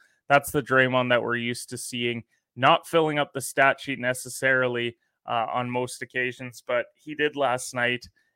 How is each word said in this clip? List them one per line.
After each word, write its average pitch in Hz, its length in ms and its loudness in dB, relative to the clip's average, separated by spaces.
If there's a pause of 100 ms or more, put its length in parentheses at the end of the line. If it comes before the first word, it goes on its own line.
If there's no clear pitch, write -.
(300)
That's 143 220 4
the 151 100 0
Draymond 127 480 2
that 120 140 2
we're 117 140 -2
used 120 320 -6
to 123 80 -12
seeing, 120 460 -6 (320)
not 143 300 4
filling 156 320 2
up 147 160 -2
the 135 80 -6
stat 135 380 2
sheet 135 180 -8
necessarily, 123 1000 -2 (280)
uh, 113 260 -2
on 123 180 -2
most 123 340 -4
occasions, 123 640 -8
but 120 280 -2
he 151 200 -14
did 147 200 -2
last 127 380 -2
night, 123 340 -2 (280)